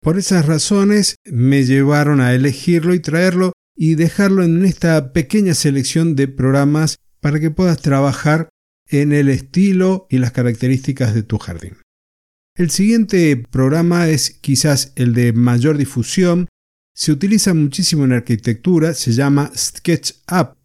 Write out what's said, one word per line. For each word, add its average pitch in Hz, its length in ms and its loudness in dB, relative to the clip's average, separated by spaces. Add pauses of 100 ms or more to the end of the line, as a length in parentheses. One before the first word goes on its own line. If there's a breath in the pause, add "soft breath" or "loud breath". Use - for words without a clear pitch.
Por 160 160 0
esas 185 260 0
razones 196 800 0
me 131 400 0
llevaron 143 560 2
a 123 140 2
elegirlo 151 580 0
y 175 80 0
traerlo 175 540 0 (200)
y 160 200 0
dejarlo 185 480 0
en 170 240 2
esta 160 480 0
pequeña 185 400 0
selección 151 600 -2
de 135 140 0
programas 139 680 0 (240)
para 147 200 -2
que 160 100 -2
puedas 175 300 0
trabajar 143 720 0 (380)
en 147 240 0
el 143 180 2
estilo 185 800 0
y 131 80 0
las 123 140 0
características 127 840 -2
de 113 80 -2
tu 107 160 -4
jardín. 87 400 -12 (760)
El 175 140 -2
siguiente 190 840 2
programa 165 580 0
es 156 220 -2
quizás - 680 -2
el 120 180 0
de 120 180 2
mayor 120 460 2
difusión. 175 680 -2 (480)
Se - 160 -4
utiliza 196 440 0
muchísimo 151 500 0
en 127 80 2
arquitectura, 127 800 0
se - 200 -2
llama 143 440 0
SketchUp. - 1080 -4